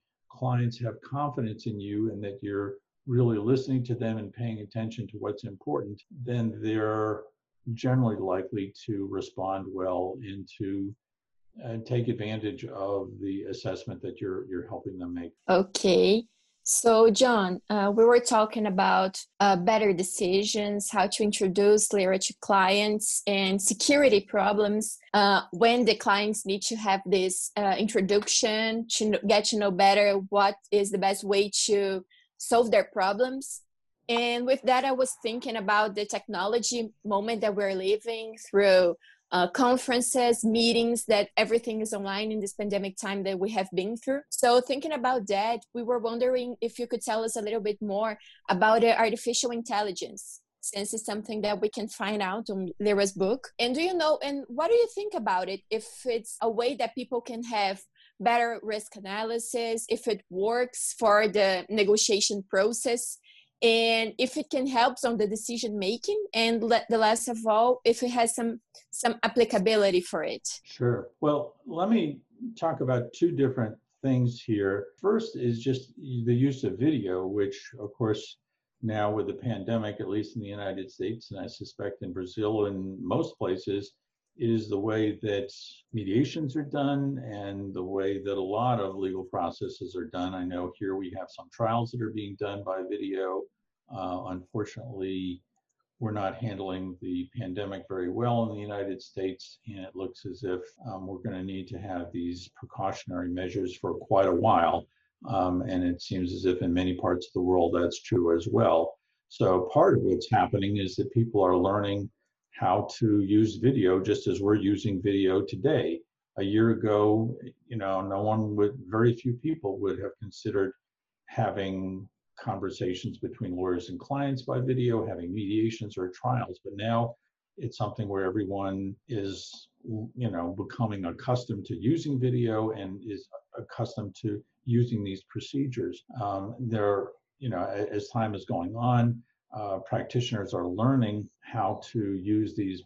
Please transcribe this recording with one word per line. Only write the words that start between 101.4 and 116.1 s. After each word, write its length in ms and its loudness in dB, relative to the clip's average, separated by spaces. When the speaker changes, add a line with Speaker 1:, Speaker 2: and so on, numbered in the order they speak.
Speaker 1:
need 260 -10
to 100 -10
have 340 -8
these 440 -8
precautionary 720 -8
measures 480 -4
for 180 -4
quite 320 4
a 80 4
while. 520 4
Um, 360 0
and 200 -2
it 200 -2
seems 320 -4
as 100 -6
if 160 2
in 120 0
many 240 2
parts 300 -2
of 60 -20
the 80 -2
world 340 4
that's 280 0
true 340 2
as 120 -4
well. 500 2
So 440 2
part 240 6
of 60 2
what's 280 0
happening 460 2
is 200 -2
that 160 -4
people 300 2
are 140 6
learning 540 0
how 380 0
to 220 4
use 360 4
video 440 4
just 260 0
as 140 0
we're 160 4
using 440 0
video 420 2
today. 580 0